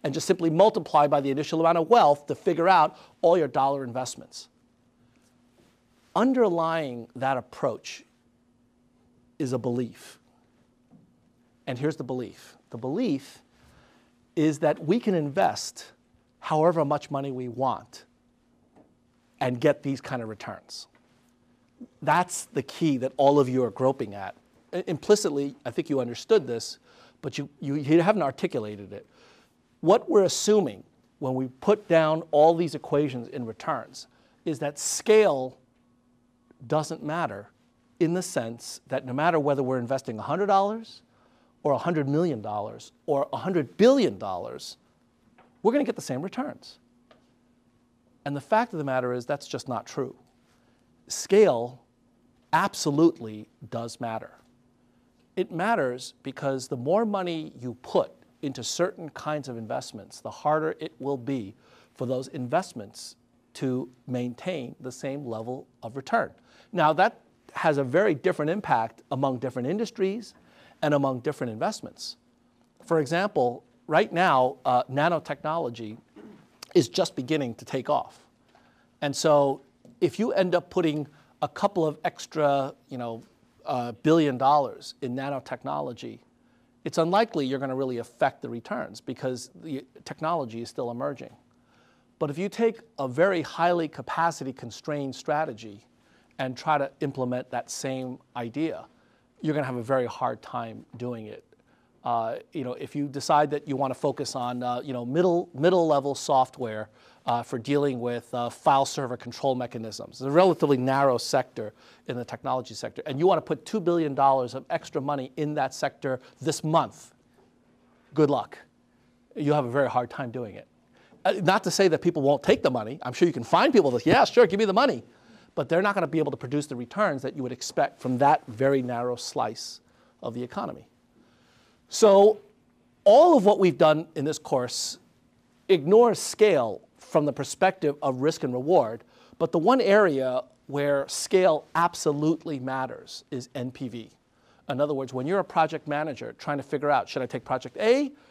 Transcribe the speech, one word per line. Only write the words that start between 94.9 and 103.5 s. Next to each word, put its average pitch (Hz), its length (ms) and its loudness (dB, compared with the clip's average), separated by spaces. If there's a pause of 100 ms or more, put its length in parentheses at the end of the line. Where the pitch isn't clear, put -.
strategy 117 720 -6 (540)
and 131 160 -4
try 151 220 0
to 139 120 -2 (120)
implement 127 500 -4
that 120 180 -8
same 131 500 -8 (160)
idea, 120 500 -6 (560)
you're 156 120 -2
gonna 143 140 -2
have 127 80 -6
a 120 80 -6
very 127 220 0
hard 120 360 -6
time 113 440 -10 (100)
doing 117 300 -8
it. 107 180 -16 (600)
Uh, 117 340 -2 (160)
you 147 100 -6
know, 123 100 -6
if 139 220 -12
you 143 120 -2
decide 147 440 0